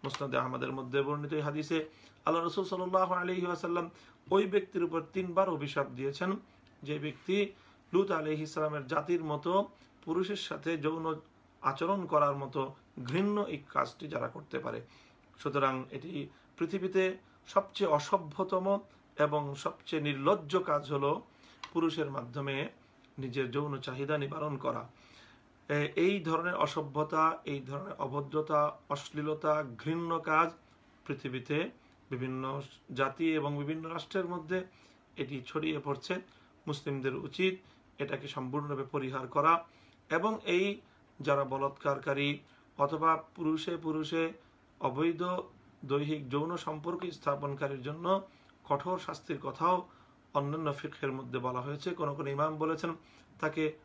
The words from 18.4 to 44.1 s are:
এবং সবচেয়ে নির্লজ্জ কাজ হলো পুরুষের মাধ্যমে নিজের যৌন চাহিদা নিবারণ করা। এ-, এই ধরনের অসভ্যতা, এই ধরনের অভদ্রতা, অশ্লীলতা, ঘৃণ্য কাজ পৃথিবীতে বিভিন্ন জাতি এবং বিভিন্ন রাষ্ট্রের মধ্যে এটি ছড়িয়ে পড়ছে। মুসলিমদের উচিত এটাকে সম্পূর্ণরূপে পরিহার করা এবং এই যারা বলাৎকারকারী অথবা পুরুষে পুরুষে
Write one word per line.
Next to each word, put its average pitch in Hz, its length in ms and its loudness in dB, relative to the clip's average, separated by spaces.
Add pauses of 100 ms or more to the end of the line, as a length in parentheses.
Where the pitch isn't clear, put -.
এবং 147 360 2
সবচেয়ে - 480 -4
নির্লজ্জ 147 560 2
কাজ 147 340 0
হলো 143 300 2 (500)
পুরুষের 160 380 2
মাধ্যমে 139 580 -4 (500)
নিজের 131 320 -2
যৌন 139 300 -2
চাহিদা 139 380 -2
নিবারণ 147 380 -4
করা। 117 320 -4 (800)
এ-, 147 280 0
এই 190 240 4
ধরনের 165 340 0
অসভ্যতা, 151 880 2
এই 139 160 -4
ধরনের 143 380 -8
অভদ্রতা, 147 800 0 (100)
অশ্লীলতা, 151 760 0 (140)
ঘৃণ্য 165 400 -2
কাজ 165 320 4 (560)
পৃথিবীতে 143 640 -2 (400)
বিভিন্ন 131 520 -4 (320)
জাতি 139 400 2
এবং 143 240 0
বিভিন্ন 160 320 -4
রাষ্ট্রের 170 340 -4
মধ্যে 175 400 -4 (520)
এটি 135 300 -6
ছড়িয়ে 156 380 -2
পড়ছে। 147 560 -6 (260)
মুসলিমদের 139 500 -2
উচিত 185 440 0 (380)
এটাকে 143 300 -4
সম্পূর্ণরূপে 139 540 -4
পরিহার 131 440 -4
করা 160 380 6 (460)
এবং 196 340 2
এই 196 360 2 (400)
যারা 139 240 4
বলাৎকারকারী 139 920 0 (400)
অথবা 156 440 4 (120)
পুরুষে 160 420 0
পুরুষে 156 560 -2 (480)